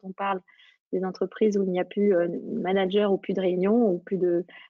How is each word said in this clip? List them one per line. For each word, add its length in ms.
on 80
parle 300
des 100
entreprises 540
où 60
il 80
n'y 80
a 60
plus, 300
euh, 120
de 340
manager 500
ou 60
plus 160
de 80
réunion 480
ou 100
plus 180
de 280